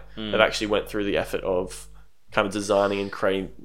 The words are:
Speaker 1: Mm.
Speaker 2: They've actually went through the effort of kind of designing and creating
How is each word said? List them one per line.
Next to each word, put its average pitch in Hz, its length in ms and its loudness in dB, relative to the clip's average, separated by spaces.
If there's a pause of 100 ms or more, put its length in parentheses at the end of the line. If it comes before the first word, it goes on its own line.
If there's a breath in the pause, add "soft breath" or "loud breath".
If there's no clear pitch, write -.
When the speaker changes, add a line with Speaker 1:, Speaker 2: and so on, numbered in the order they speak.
(180)
Speaker 1:
Mm. 107 140 -6
Speaker 2:
They've 107 100 6
actually - 260 4
went 101 220 0
through 104 160 -2
the 95 120 2
effort - 260 -2
of 92 440 -2 (440)
kind 104 160 2
of 92 60 -6
designing 101 460 2
and 101 120 -4
creating 98 380 0 (160)